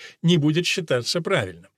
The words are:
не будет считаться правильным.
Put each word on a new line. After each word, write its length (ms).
не 120
будет 300
считаться 560
правильным. 460